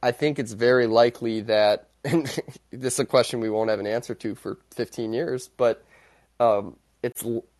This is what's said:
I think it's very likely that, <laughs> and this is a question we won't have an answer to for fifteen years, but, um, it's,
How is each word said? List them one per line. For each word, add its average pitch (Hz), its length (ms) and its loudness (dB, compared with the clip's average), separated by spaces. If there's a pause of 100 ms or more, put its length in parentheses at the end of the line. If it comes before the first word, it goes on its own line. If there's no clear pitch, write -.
I 123 100 2
think 147 260 -2
it's 120 140 -8
very 120 340 4
likely 113 560 2
that, 104 540 2
<laughs> - 80 -16
and 143 220 0 (440)
this 127 240 -6
is - 60 -2
a 131 40 -2
question 123 360 2
we 110 100 -2
won't 110 180 0
have 107 120 0
an 101 60 -6
answer 113 280 -4
to 104 200 -8
for - 240 -10 (120)
fifteen 113 420 -6
years, 127 440 -6
but, 117 280 0 (560)
um, 104 360 2 (260)
it's, 120 220 -6 (360)